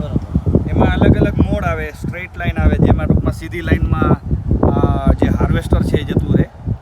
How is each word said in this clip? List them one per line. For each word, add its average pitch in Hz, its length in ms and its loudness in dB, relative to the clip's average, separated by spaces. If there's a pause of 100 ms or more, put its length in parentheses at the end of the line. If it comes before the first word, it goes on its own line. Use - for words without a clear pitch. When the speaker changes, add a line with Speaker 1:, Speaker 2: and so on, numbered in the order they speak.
Speaker 1:
બરાબર. - 180 -4 (520)
Speaker 2:
એમાં - 180 2
અલગ - 280 4
અલગ - 200 2
મોડ - 280 0
આવે, 156 260 -4
સ્ટ્રેટ 175 460 -10
લાઇન 175 220 -4
આવે, - 180 4
જેમાં - 300 2
ટૂંકમાં - 260 2
સીધી 165 280 -8
લાઇનમાં, 156 600 0 (500)
અ, - 420 2
જે - 140 0
હાર્વેસ્ટર - 560 0
છે - 140 0
એ 151 80 -2
જતું - 320 0
રહે, - 80 2 (380)